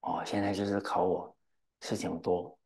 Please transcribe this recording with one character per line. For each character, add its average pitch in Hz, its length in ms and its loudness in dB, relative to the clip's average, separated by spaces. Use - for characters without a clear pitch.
哦， - 240 -2
现 101 180 0
在 101 100 2
就 101 120 0
是 98 160 2
考 - 240 2
我， 87 280 0
事 - 160 -2
情 87 240 -2
多 90 460 0